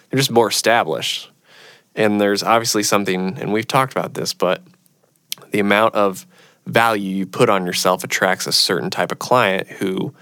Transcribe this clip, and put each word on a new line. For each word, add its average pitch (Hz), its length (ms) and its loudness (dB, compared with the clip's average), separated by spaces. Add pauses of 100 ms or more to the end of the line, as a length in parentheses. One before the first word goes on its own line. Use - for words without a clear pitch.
they're 131 100 -2
just 135 120 0
more 117 180 4
established. 101 840 0 (640)
And 107 260 2
there's 101 220 2
obviously 113 400 0
something, 95 560 -2
and - 140 -4
we've 110 160 -2
talked 131 240 0
about 82 220 -6
this, - 180 -6
but - 300 -2 (920)
the 104 80 0
amount 101 340 2
of 101 320 0 (400)
value 107 440 2
you 95 160 -2
put 117 220 2
on 98 180 2
yourself 90 360 0
attracts - 440 -2
a 82 60 -6
certain 85 380 0
type 90 220 -2
of 85 80 -8
client 107 480 0
who - 540 -4